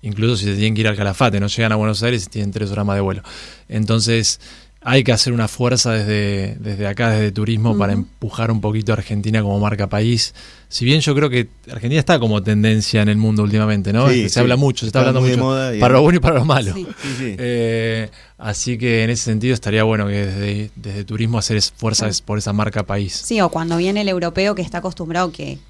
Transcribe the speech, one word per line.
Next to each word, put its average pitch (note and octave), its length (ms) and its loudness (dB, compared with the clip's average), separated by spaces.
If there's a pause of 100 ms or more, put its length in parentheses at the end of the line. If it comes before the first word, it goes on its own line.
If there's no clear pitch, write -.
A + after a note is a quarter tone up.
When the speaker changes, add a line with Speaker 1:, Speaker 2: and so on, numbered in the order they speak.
Speaker 1:
incluso A2 340 -2
si F#2+ 80 -4
se G2+ 100 0
tienen G#2+ 200 0
que A2 80 0
ir A2 60 2
al G#2 80 0
Calafate, G2+ 440 0
no G2+ 60 0
llegan A2 260 0
a G#2+ 40 0
Buenos G#2+ 260 0
Aires A#2 240 0
y - 40 -16
tienen G2+ 220 -4
tres G#2 180 -4
horas G#2 140 -2
más G2+ 120 0
de G2+ 40 0
vuelo. F#2+ 220 -2 (460)
Entonces, A2+ 720 0 (440)
hay B2 200 4
que B2 80 4
hacer A2+ 200 2
una A2+ 140 0
fuerza B2 460 0
desde, G#2 680 -2
desde G#2 300 -6
acá, A2+ 220 0
desde G#2+ 200 2
turismo, G#2+ 480 0
para G2+ 140 2
Speaker 2:
Ujú. - 100 0
Speaker 1:
empujar A2+ 480 -4
un A2 100 2
poquito G#2+ 320 0
a G#2+ 40 2
Argentina G#2+ 440 -2
como G2+ 200 0
marca G#2 280 0
país. A2 460 0 (340)
Si - 160 -6
bien C#3+ 160 4
yo D3 140 0
creo C#3+ 160 2
que B2 160 0 (240)
Argentina B2 300 -2
está D#3+ 180 4
como G#2+ 240 0
tendencia G#2+ 580 2
en G#2 80 4
el G#2+ 80 2
mundo G#2+ 280 2
últimamente, G#2 480 0
¿no? B2 160 4
Speaker 3:
Sí, B2+ 160 4
Speaker 1:
Se G2 60 0
Speaker 3:
sí. A#2+ 100 0
Speaker 1:
habla B2 160 4
mucho, C3+ 240 2
se A#2 80 -6
está G#2+ 100 0
Speaker 3:
Está B2+ 120 4
Speaker 1:
hablando B2+ 100 2
Speaker 3:
muy B2+ 100 4
de B2 60 2
Speaker 1:
mucho, B2 100 2
Speaker 3:
moda C3 300 -2
y - 20 -2
Speaker 1:
para B2 140 6
lo C3 80 6
Speaker 3:
es - 20 6
Speaker 1:
bueno E3+ 140 6
y E3+ 40 4
para E3 140 2
lo B2+ 100 4
malo. B2+ 300 2
Speaker 2:
Sí. F#3+ 100 -8 (160)
Speaker 3:
Sí, C#3 160 -8
sí. A#2+ 220 -4
Speaker 1:
Eh, A2+ 720 -2 (280)
así A2 400 -4
que A#2 260 2
en A2+ 60 0
ese A#2+ 120 -2
sentido A#2 320 0
estaría A2 300 0
bueno G#2+ 240 0
que G2+ 180 -2
desde, G2+ 480 -4
desde G2+ 300 -10
turismo A2 340 -2
hacer G#2+ 200 0
es-, - 120 -2
fuerza A2 360 -2
Speaker 2:
Claro. G#2 40 0
Speaker 1:
es-, F2+ 120 -4
por G#2 160 -2
esa G#2 140 -4
marca G#2+ 300 0
país. G2+ 300 -4
Speaker 2:
Sí, - 280 -2
o F3 100 2
cuando E3 260 -4
viene F#3+ 240 0
el G3+ 80 -2
europeo F#3 480 -2
que F#3 60 -4
está F3 160 -8
acostumbrado E3+ 520 -4
que C#3 280 -12 (120)